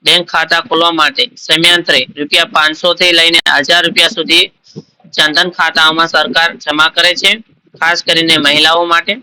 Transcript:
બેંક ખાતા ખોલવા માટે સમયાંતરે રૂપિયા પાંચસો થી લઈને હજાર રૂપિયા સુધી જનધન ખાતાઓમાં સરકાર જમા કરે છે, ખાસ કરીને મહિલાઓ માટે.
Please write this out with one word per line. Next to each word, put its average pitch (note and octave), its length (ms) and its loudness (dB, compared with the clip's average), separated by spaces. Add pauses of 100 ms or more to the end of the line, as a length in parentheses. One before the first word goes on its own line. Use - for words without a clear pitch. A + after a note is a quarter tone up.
બેંક E3+ 220 0
ખાતા E3 340 -2
ખોલવા E3 300 0
માટે D3 320 0 (140)
સમયાંતરે E3 640 0 (140)
રૂપિયા E3 300 -2
પાંચસો D#3 480 0
થી F3+ 180 0
લઈને E3 280 2 (200)
હજાર E3+ 260 0
રૂપિયા E3+ 220 0
સુધી E3 380 0 (680)
જનધન D#3+ 380 0
ખાતાઓમાં E3 580 0
સરકાર E3 480 0
જમા D#3 340 0
કરે F3 240 0
છે, G3 180 0 (440)
ખાસ E3+ 280 -2
કરીને E3 340 0
મહિલાઓ D#3 480 2
માટે. E3+ 360 0